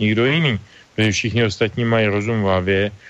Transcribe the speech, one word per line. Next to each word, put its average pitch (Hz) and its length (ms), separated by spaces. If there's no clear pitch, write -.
nikdo 107 240
jiný, 139 340
protože 110 180
všichni 117 320
ostatní 113 400
mají 113 220
rozum 104 340
v 98 80
hlavě 95 420